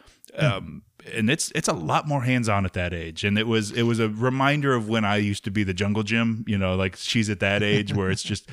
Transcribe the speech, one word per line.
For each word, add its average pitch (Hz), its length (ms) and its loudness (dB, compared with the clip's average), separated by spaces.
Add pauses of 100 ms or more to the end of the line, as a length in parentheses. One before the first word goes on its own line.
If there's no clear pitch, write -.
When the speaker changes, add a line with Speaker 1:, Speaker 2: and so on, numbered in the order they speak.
(340)
Speaker 1:
Yeah. - 220 0
Speaker 2:
Um, 82 280 -12 (300)
and 113 160 0
it's, - 240 -2
it's 160 140 -2
a 160 60 0
lot 160 340 -2
more 143 160 0
hands-on 113 420 2
at 90 80 -6
that 87 200 -2
age. 82 320 -8
And 101 120 4
it 110 80 2
was, 110 260 2
it 117 120 0
was 117 160 2
a 113 100 2
reminder 135 640 2
of 113 140 0
when 110 160 2
I 104 140 2
used 104 260 0
to 107 80 -6
be 104 120 0
the 95 100 0
jungle 101 300 0
gym. 113 440 0
You 107 100 0
know, 92 180 2
like, 95 200 0
she's 110 340 0
at 101 120 -2
that 101 200 2
age 104 320 2
where 98 160 0
it's 95 140 -2
just - 300 -6